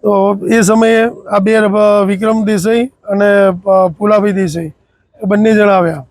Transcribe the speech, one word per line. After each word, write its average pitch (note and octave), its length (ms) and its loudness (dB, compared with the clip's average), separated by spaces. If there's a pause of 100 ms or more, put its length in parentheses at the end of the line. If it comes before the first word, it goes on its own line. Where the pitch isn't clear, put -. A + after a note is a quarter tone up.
તો G3+ 360 0 (140)
એ A3+ 80 2
સમયે A3+ 500 2 (220)
આ G3+ 60 0
બે G#3+ 200 0
ર-, G#3 480 2
વિક્રમ A3 380 -2
દેસાઈ G#3+ 420 -2
અને, G3+ 380 -4 (460)
અ, F#3+ 180 2 (100)
ફુલાભાઈ G#3 340 0
દેસાઈ E3+ 340 -4 (560)
એ G#3 40 -6
બંને G#3 260 2
જણ G#3 180 2
આવ્યા. E3 400 -2